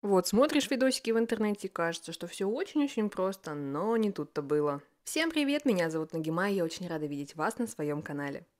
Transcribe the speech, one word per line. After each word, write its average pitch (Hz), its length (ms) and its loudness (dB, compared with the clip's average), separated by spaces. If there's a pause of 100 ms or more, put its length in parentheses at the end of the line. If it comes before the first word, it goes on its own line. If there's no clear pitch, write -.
Вот, 190 240 4
смотришь 285 420 4
видосики 254 420 2
в 226 60 4
интернете, 214 520 0
кажется, 165 420 -4
что 175 160 -10
все 190 220 -4
очень-очень 277 600 0
просто, 185 440 -4
но 147 420 -2
не 214 160 2
тут-то 151 300 -4
было. 143 400 2 (240)
Всем 320 260 0
привет, 294 320 0
меня 175 260 2
зовут 160 220 -2
Нагима, 165 380 0
и 196 60 2
я 175 100 2
очень 175 240 -6
рада 156 160 -2
видеть 143 320 -6
вас 180 200 -2
на 233 100 -2
своем 147 340 -4
канале. 143 440 -6 (140)